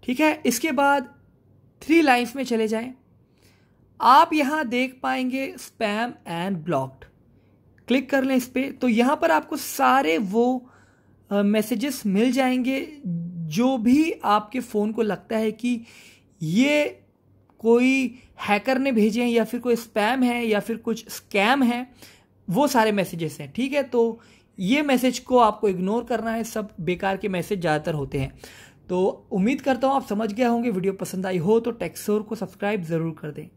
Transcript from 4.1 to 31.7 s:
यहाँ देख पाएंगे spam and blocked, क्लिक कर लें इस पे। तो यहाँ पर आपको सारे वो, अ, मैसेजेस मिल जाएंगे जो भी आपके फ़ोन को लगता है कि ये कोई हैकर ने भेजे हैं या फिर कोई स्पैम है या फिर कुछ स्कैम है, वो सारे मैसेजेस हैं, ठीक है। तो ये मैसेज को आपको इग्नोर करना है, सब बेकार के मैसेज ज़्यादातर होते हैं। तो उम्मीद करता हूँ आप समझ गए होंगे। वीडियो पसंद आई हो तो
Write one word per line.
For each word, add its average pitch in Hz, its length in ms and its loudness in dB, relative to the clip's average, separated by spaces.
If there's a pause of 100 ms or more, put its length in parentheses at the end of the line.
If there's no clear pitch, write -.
यहाँ 302 360 0
देख 254 340 -4
पाएंगे 262 500 -4
spam 226 540 -4 (220)
and 170 220 -4
blocked, 151 540 -4 (840)
क्लिक 262 220 0
कर 269 140 2
लें 269 120 0
इस 254 120 -2
पे। 269 240 -4
तो - 160 -2
यहाँ 240 280 2
पर 330 140 0
आपको 302 260 0
सारे 277 600 2
वो, 240 520 0 (600)
अ, 202 120 0
मैसेजेस 220 640 0
मिल 214 260 2
जाएंगे 262 680 -2 (460)
जो 240 320 0
भी 277 340 4 (120)
आपके 214 360 0
फ़ोन 220 320 -2
को 226 100 -2
लगता 208 340 -4
है 220 160 0
कि 233 320 -4 (580)
ये 269 600 2 (560)
कोई 247 600 2 (220)
हैकर 208 380 0
ने 269 140 0
भेजे 220 300 2
हैं 240 80 0
या 233 140 2
फिर 247 160 -6
कोई 240 160 0
स्पैम 233 460 -2
है 240 240 0
या 208 140 2
फिर 226 160 -6
कुछ 226 320 -6
स्कैम 233 540 0
है, 240 300 -2 (580)
वो 254 180 2
सारे 220 240 4
मैसेजेस 170 480 -4
हैं, 143 120 -12
ठीक 262 200 -4
है। 285 100 0
तो 233 380 0 (380)
ये 220 240 0
मैसेज 254 360 0
को 254 200 0
आपको 214 300 4
इग्नोर 196 360 -2
करना 226 260 -4
है, 226 140 -4
सब 220 360 -8
बेकार 180 360 -2
के 196 120 -6
मैसेज 185 320 -4
ज़्यादातर 156 340 -2
होते 143 240 -6
हैं। 135 200 -6 (500)
तो 185 420 -2
उम्मीद 226 300 0
करता 262 260 0
हूँ 269 100 2
आप 262 100 -4
समझ 208 260 -4
गए 240 120 0
होंगे। 233 260 0
वीडियो 190 220 -2
पसंद 190 340 -6
आई 185 120 -2
हो 214 220 2
तो 233 100 -4